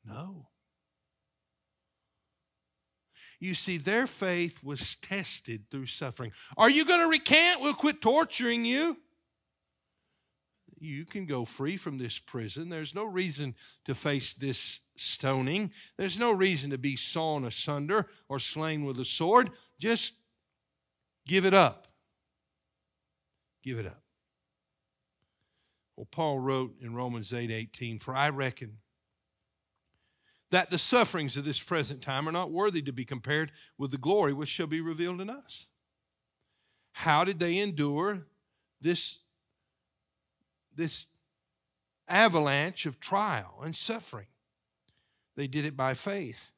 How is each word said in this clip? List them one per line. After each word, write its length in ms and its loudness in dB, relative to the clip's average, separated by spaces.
No. 440 -14
You 140 -4
see, 220 -2
their 320 0
faith 560 -2
was 320 -6
tested 760 -8
through 160 -8
suffering. 460 -10
"Are 120 10
you 160 6
gonna 220 6
recant? 540 6
We'll 140 0
quit 280 2
torturing 600 2
you." 360 0
You 240 -10
can 200 -10
go 200 -2
free 320 -6
from 220 -8
this 200 -6
prison. 500 -10
There's 260 -10
no 100 -4
reason 500 -4
to 100 -4
face 400 -2
this 460 -4
stoning. 760 -2
There's 220 -2
no 140 4
reason 380 2
to 80 -4
be 180 -2
sawn 480 -2
asunder 680 -2
or 120 -4
slain 440 -2
with 140 -4
a 60 -4
sword. 480 4
Just 360 0
give 180 2
it 100 6
up. 400 6
Give 160 -6
it 80 -6
up. 160 -14
Well, 120 -16
Paul 340 -2
wrote 400 -2
in 140 -10
Romans 380 -6
eight 200 -4
eighteen, 480 -8
"For 160 -6
I 140 2
reckon 480 -6
that 200 4
the 80 0
sufferings 580 2
of 80 -6
this 180 -4
present 400 -2
time 240 -4
are 60 -4
not 180 -2
worthy 300 0
to 120 -8
be 120 -8
compared 480 -4
with 140 -6
the 80 -6
glory 340 2
which 160 -6
shall 200 -4
be 120 -4
revealed 400 -6
in 80 -10
us." 380 -16
How 320 4
did 140 -2
they 200 0
endure 680 -2
this, 380 0
this 340 -2
avalanche 800 4
of 120 -6
trial 640 -2
and 140 -6
suffering? 520 -4
They 120 -4
did 180 -2
it 100 -8
by 160 0
faith. 640 -6